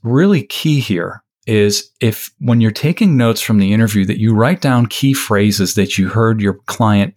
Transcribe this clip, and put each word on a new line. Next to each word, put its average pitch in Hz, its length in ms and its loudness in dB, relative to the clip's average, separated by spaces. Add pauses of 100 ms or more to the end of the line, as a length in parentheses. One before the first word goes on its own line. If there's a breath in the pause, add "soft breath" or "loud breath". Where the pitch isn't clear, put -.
really 143 400 2
key 151 360 -2
here 92 440 -4 (220)
is 104 440 0 (120)
if, - 380 -4
when 120 220 2
you're 110 100 2
taking 170 460 0
notes 117 240 0
from 110 180 0
the 98 140 2
interview, 107 320 2
that 101 140 -2
you 110 140 2
write 123 280 0
down 123 260 2
key 139 260 -2
phrases 101 600 0
that 98 220 -2
you 95 120 0
heard 113 320 0
your 98 140 -2 (100)
client 104 520 0